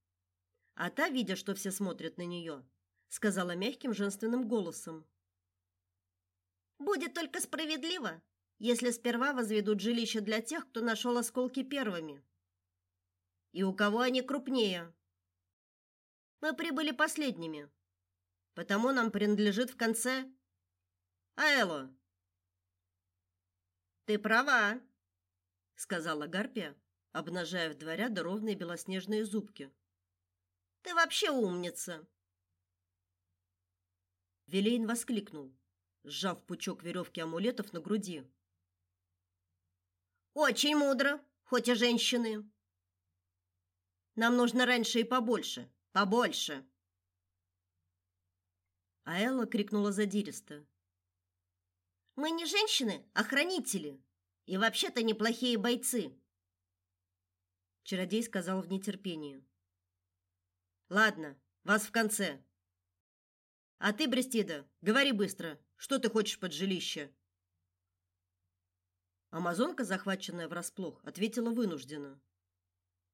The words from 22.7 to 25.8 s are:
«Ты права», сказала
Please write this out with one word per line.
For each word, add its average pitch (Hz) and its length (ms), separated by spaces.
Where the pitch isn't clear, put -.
«Ты 214 140
права», 226 640
сказала 160 520